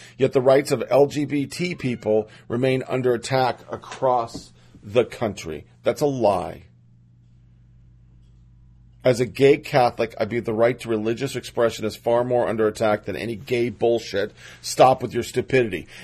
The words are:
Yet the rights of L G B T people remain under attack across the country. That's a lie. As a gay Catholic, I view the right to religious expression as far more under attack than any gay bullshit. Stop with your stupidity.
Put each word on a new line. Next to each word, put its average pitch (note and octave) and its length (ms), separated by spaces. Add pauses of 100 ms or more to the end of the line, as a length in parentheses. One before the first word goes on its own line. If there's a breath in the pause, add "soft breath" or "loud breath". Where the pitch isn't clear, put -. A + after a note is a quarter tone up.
(160 loud breath)
Yet B2+ 160
the C3+ 80
rights C3+ 300
of B2 180
L C#3 200
G C#3 180
B C#3 180
T F3 300
people A2 520 (220 soft breath)
remain C3 400
under B2+ 240
attack B2+ 480 (100)
across - 800 (320 soft breath)
the A2 220
country. F2+ 640 (160)
That's - 180
a D3+ 60
lie. G2+ 580 (2500)
As B2+ 160
a B2+ 60
gay C#3 320
Catholic, A#2+ 600
I A2 60
view A2+ 160
the A2+ 120
right A#2 280
to A#2 80
religious A2+ 480
expression A#2 480
as G#2 100
far A#2+ 300
more A#2+ 240
under A2 180
attack G#2 380
than G2 120
any G#2+ 200
gay A#2+ 320
bullshit. A2 640 (300 loud breath)
Stop C3 380
with A2+ 140
your A#2+ 80
stupidity. A2+ 640 (180 loud breath)